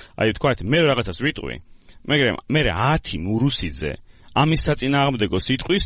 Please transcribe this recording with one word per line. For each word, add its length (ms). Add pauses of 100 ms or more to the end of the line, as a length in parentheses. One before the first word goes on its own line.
(140)
აი, 180
თქვათ, 280
მე 180
რაღაცას 420
ვიტყვი, 360 (480)
მაგრამ 320 (100)
მე 180
ათი 540
მურუსიძე 760 (360)
ამის 340
საწინააღმდეგო 720
სიტყვის, 500